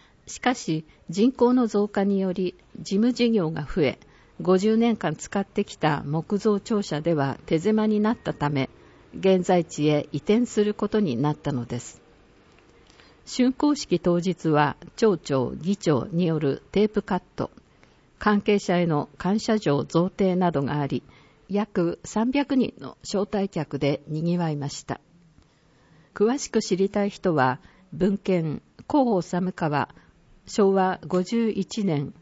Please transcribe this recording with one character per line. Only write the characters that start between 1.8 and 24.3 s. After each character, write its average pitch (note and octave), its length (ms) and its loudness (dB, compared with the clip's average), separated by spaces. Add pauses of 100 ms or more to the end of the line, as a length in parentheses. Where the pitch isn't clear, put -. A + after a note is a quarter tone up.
加 G3+ 160 -2
に G3 160 0
よ F#3+ 120 -2
り F#3 240 -4 (220)
事 D#3+ 180 -6
務 A#3 180 2
事 A#3+ 180 2
業 F3 200 2
が D#3 120 -6
増 E3 180 -2
え、 - 180 0 (400)
五 F3+ 180 4
十 A3 200 2
年 A#3 180 2
間 D#3 200 -4
使 - 240 -6
っ G3 60 -2
て - 200 -4
き - 100 -18
た D3 300 0
木 D#3+ 340 -2
造 G#3 200 0
庁 G#3 220 -2
舎 D3+ 200 -4
で E3+ 120 0
は C#3 320 0
手 D#3+ 140 2
狭 G#3+ 260 2
に G#3+ 140 2
な G#3+ 140 2
っ A#3 40 -12
た D#3+ 160 -6
た D3 160 -2
め、 C3+ 200 -2 (440)
現 F#3 320 2
在 F3+ 200 4
地 D3+ 220 -2
へ D3 240 2
移 D#3 60 -4
転 A3+ 280 2
す G#3+ 180 0
る G#3 100 -2
こ - 140 -4
と A3 120 0
に D3 180 0
な D3 160 0
っ - 20 -18
た C#3+ 160 -8
の B2 140 -4
で B2 140 -8
す。 - 220 -18 (1200)
竣 B3+ 260 2
工 D4 240 2
式 - 240 -2
当 F3 200 2
日 E3+ 300 -2
は D3 280 2 (180)
町 G#3+ 220 2
長、 B2+ 340 -2
議 D#3 260 -4
長 D3 340 0
に E3+ 140 0
よ D#3+ 140 0
る C#3 320 -2
テ G#3 140 2
ー G#3+ 40 2
プ G#3+ 120 -4
カ F#3 160 -4
ッ - 40 -6 (140)
ト、 - 160 -6 (680)
関 G#3 240 2
係 G#3 180 2
者 F3+ 180 0
へ F3 80 2
の D3+ 320 0
感 G3+ 220 -2
謝 A3 180 0
状 C#3+ 260 0
贈 E3+ 240 0
呈 F#3 280 0
な F3+ 160 2
ど C#3+ 120 0
が D3 160 -2
あ C#3+ 80 -2
り、 B2+ 160 -4 (460)
約 F#3 540 -2
三 A#3 280 -2
百 C#4+ 240 0
人 B3 240 0
の - 240 -14
招 G3+ 280 -2
待 G3 180 -2
客 D3 300 -6
で C#3+ 280 0
賑 E3+ 360 -2